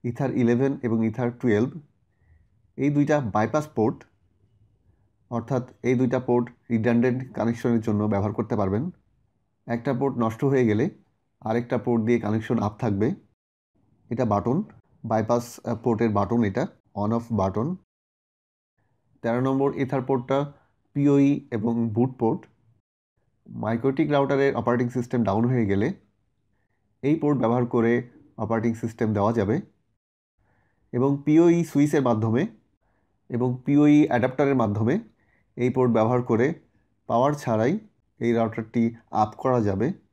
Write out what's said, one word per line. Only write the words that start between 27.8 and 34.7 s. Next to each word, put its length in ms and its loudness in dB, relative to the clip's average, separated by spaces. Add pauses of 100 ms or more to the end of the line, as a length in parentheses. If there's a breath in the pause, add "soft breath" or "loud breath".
অপারেটিং 380 -2
সিস্টেম 400 -4
দেওয়া 180 2
যাবে, 280 0 (1300)
এবং 320 0
পিওই 400 4
সুইচের 380 2
মাধ্যমে 440 2 (800)
এবং 360 -4
পিওই 440 6
অ্যাডাপ্টারের 460 2
মাধ্যমে 440 0 (580)